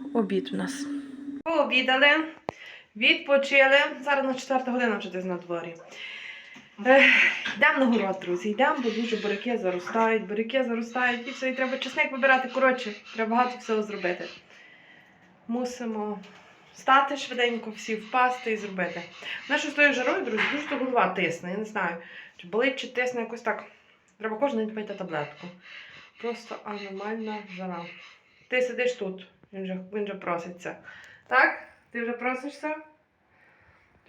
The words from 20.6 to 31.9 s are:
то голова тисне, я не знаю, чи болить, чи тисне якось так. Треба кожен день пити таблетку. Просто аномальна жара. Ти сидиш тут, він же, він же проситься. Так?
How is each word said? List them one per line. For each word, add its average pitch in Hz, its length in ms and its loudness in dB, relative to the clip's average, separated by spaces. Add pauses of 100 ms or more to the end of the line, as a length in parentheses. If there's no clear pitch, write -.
то 285 80 -2
голова 240 320 2
тисне, 175 420 -2
я 196 80 -4
не 214 60 -4
знаю, 180 320 -4 (400)
чи - 100 -20
болить, 240 300 0
чи 233 120 -8
тисне 247 320 -2
якось 226 220 -8
так. 208 220 -4 (540)
Треба 214 180 -4
кожен 254 220 0
день 214 160 -2
пити 208 200 -8
таблетку. 156 520 -6 (760)
Просто 226 440 -8
аномальна 208 760 -8 (180)
жара. 180 280 -8 (640)
Ти 254 140 2
сидиш 240 300 0
тут, 185 340 -8 (260)
він 190 140 -8
же, 185 120 -6 (140)
він 208 140 -4
же 196 80 -6
проситься. 175 640 -6 (520)
Так? 269 340 4 (280)